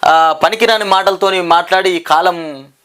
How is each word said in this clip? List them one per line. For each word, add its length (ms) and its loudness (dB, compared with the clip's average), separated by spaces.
ఆ, 280 4
పనికిరాని 520 0
మాటలతోని 580 0
మాట్లాడి 560 0
కాలం 680 -2